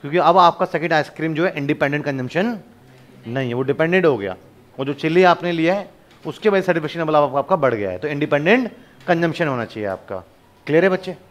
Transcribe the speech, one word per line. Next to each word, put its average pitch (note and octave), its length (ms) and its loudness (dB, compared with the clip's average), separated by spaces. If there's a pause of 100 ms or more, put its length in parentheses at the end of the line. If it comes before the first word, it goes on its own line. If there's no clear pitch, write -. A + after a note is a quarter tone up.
क्योंकि D3 160 -4
अब E3+ 200 6
आपका F3 280 4
सेकंड E3 280 -4
आइसक्रीम D#3 400 -2
जो D#3+ 120 0
है D#3+ 120 -2
इंडिपेंडेंट C#3+ 480 -2
कंजम्पशन D3+ 540 -4 (680)
नहीं B2+ 200 -4
है, A#2 60 -4
वो B2+ 80 -2
डिपेंडेंट D#3+ 440 2
हो C#3 120 4
गया। F#2+ 180 -6 (440)
वो C3+ 60 -4
जो C#3+ 80 -4
चिली D#3+ 300 2
आपने F3 280 2
लिया E3 240 0
है G3+ 160 -10 (340)
उसके E3+ 240 -2
वजह G3 120 2
से - 40 -6
सेटिस्फेक्शन E3 340 -2
लेवल D#3 160 0
आप-, C#3+ 200 2
आपका C#3+ 200 2
बढ़ C3+ 180 2
गया G2+ 180 -2
है, F2+ 80 -8
तो D3+ 80 -6
इंडिपेंडेंट D3+ 640 0 (360)
कंजम्पशन E3 400 0
होना B2 180 -2
चाहिए G#2 240 -6
आपका। F#2+ 300 -8 (460)
क्लियर D#3+ 180 4
है F#3+ 60 4
बच्चे? F#3 280 -4 (140)